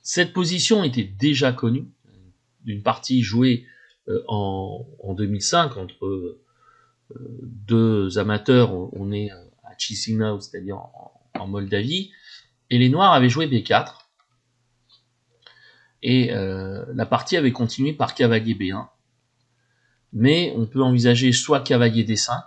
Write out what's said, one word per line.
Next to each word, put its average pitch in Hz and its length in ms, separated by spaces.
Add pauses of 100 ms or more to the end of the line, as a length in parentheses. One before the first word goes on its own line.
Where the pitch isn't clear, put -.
Cette 175 300
position 180 500
était 127 220
déjà 127 480
connue 123 360 (760)
d'une 104 180
partie 123 400
jouée, 120 440 (420)
euh, 98 200
en, 98 580 (160)
en 95 120
deux 104 120
mille 98 160
cinq 156 340
entre, 95 300
euh, 92 340 (1000)
deux 110 760
amateurs. 104 540
On, 90 200
on 98 200
est, 104 200
euh, - 120 (200)
à - 140
Chisinau, 110 600
c'est-à-dire 98 360
en, - 360 (260)
en 95 80
Moldavie, 104 640 (600)
et 120 80
les 127 100
Noirs 175 240
avaient 127 160
joué 151 180
B 123 160
quatre, - 480 (1900)
et, 120 300
euh, 95 520 (100)
la 110 120
partie - 300
avait 135 160
continué 131 400
par - 220
cavalier 113 400
B 95 200
un, 117 160 (1200)
mais 147 440
on 113 100
peut 135 160
envisager 123 500
soit 139 280
cavalier 117 440
D 110 120
cinq 123 300